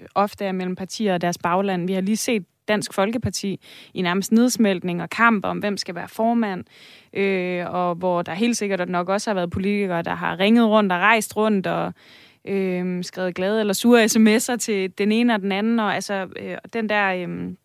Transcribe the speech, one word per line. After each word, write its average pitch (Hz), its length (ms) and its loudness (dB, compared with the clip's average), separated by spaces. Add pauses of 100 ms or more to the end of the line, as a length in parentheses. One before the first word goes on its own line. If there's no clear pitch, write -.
(140)
ofte 202 300 -2
er 190 80 -2
mellem 185 240 -4
partier 190 380 -2
og 170 60 -2
deres 175 180 -2
bagland. 180 480 0
Vi 190 60 -2
har 190 80 0
lige 208 160 0
set 214 280 -2 (240)
Dansk 214 260 -2
Folkeparti 202 640 -2 (340)
i 185 80 -4
nærmest 185 300 0
nedsmeltning 196 720 2
og 170 80 -10
kamp 226 340 2
om, 180 140 -4
hvem 202 180 -4
skal - 180 -10
være 170 140 -10
formand, 220 560 -2 (520)
øh, 180 480 -2 (100)
og 180 200 0
hvor 175 280 0
der 165 120 -8
helt 226 220 0
sikkert 190 320 -2
nok 180 200 -2
også 208 220 -2
har 208 40 0
været 175 160 -2
politikere, 190 520 -2
der 170 120 -4
har 170 260 -4
ringet 226 280 6
rundt 208 240 4
og 175 60 0
rejst 214 380 4
rundt 208 300 2
og, 170 260 -2 (560)
øhm, 180 540 -2
skrevet 180 320 -6
glade 202 260 0
eller 208 140 0
sure 233 340 6
S 220 100 4
M 220 80 8
S'er 220 300 2
til 196 420 -2
den 208 140 2
ene 233 220 2
og 202 60 -2
den 196 120 -2
anden, 226 280 0
og 196 140 0
altså, 190 320 -4 (140)
øh, 185 160 -8 (160)
den 226 160 -4
der, 208 260 2
øhm, 175 500 -6